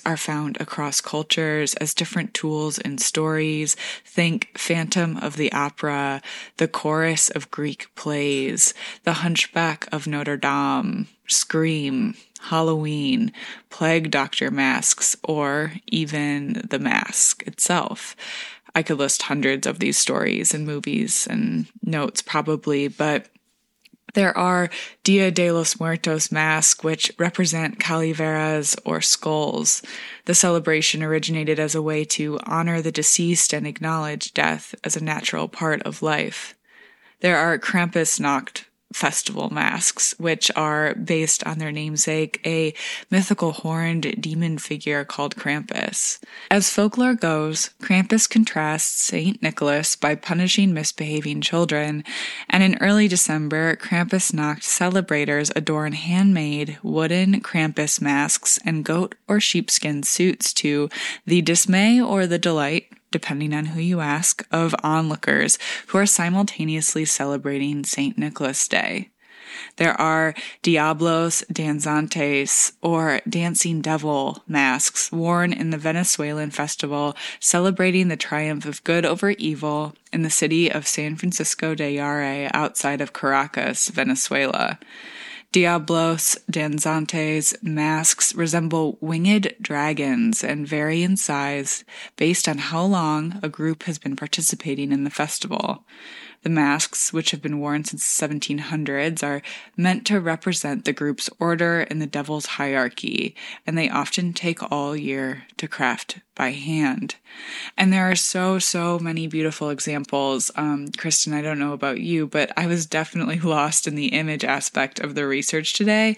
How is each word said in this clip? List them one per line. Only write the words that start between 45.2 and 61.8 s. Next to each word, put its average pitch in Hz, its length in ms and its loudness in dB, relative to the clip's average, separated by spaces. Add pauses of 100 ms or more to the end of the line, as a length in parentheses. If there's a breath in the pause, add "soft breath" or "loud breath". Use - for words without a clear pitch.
Krampus. - 840 -4 (320 loud breath)
As 202 200 4
folklore 247 420 2
goes, 156 560 0 (140)
Krampus 190 440 4
contrasts 156 640 2 (140)
Saint 175 400 0
Nicholas 151 520 0
by 147 200 2
punishing 180 580 4
misbehaving 151 720 -2
children, 151 600 0 (460 loud breath)
and 185 140 6
in 190 180 4
early 208 280 6
December, 156 680 0
Krampusnacht 170 840 0
celebrators 151 920 0
adorn 151 380 -2
handmade 156 920 2
wooden 175 600 2
Krampus 156 580 0
masks 143 640 2
and 160 220 -2
goat 170 280 0 (140)
or 208 100 4
sheepskin - 640 0
suits - 520 2
to 147 340 2 (380 loud breath)
the 175 160 6
dismay 190 580 6